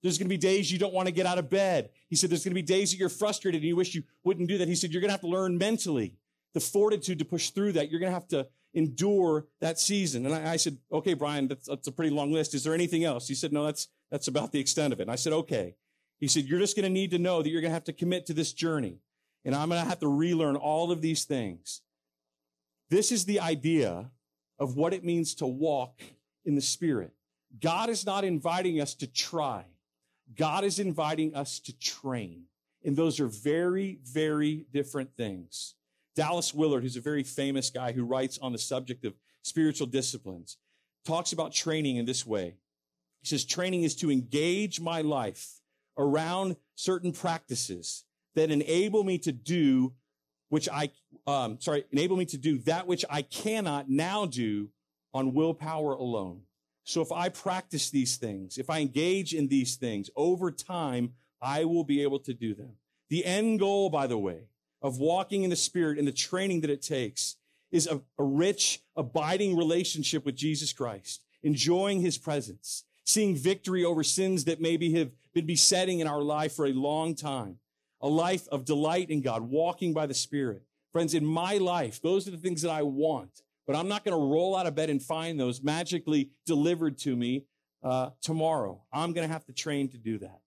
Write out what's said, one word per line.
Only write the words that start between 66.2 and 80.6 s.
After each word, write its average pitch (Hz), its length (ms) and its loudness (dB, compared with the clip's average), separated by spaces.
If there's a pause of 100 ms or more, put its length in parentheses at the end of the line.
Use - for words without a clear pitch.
that 151 100 0
it 139 120 -2
takes 127 540 -4 (360)
is 165 160 4
a, 143 140 -2 (160)
a 147 40 0
rich, 156 600 2 (120)
abiding 165 600 0
relationship 160 680 2
with 135 120 -2
Jesus 147 360 -2
Christ, 107 520 -8 (180)
enjoying 175 600 4
his 175 160 0
presence, 135 640 -6 (200)
seeing 208 300 4
victory 185 500 2
over 165 200 2
sins 185 400 2
that 160 160 0
maybe 165 320 2
have 156 180 2 (220)
been 165 140 0
besetting 180 520 4
in 160 80 0
our 147 160 0
life 151 300 0
for 151 140 0
a 139 60 2
long 151 440 0
time, 131 420 -6 (420)
a 139 80 0
life 170 400 2
of 135 160 -2
delight 156 460 2
in 147 120 0
God, 113 200 0
walking 165 500 0
by 156 140 0
the 135 80 -4
Spirit. 127 480 -2 (300)